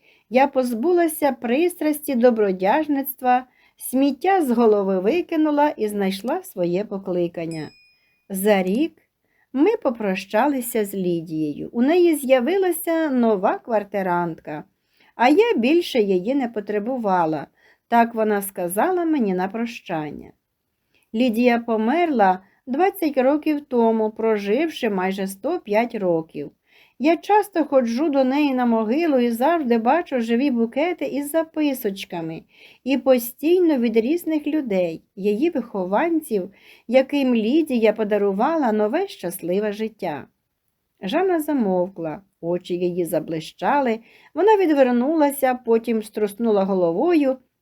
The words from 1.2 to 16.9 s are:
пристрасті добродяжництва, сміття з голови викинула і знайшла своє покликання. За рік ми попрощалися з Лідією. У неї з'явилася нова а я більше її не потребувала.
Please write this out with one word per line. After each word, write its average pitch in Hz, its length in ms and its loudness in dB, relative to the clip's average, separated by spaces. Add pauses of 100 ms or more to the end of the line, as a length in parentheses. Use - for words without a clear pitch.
пристрасті 294 840 -2
добродяжництва, 247 1300 0 (320)
сміття 285 640 0
з 254 100 0
голови 208 480 2
викинула 302 680 0
і - 180 -4
знайшла 208 560 -4
своє 180 420 -2
покликання. 170 840 -6 (600)
За 196 340 0
рік 233 380 -2 (520)
ми 370 240 2
попрощалися 226 1080 -2
з 196 80 -8
Лідією. 165 800 -4
У 240 100 -2
неї 339 340 4
з'явилася 320 960 2
нова 233 480 2 (1600)
а 240 140 2
я 427 260 4
більше 277 440 2
її 196 360 0
не 254 120 -2
потребувала. 208 1000 -2 (400)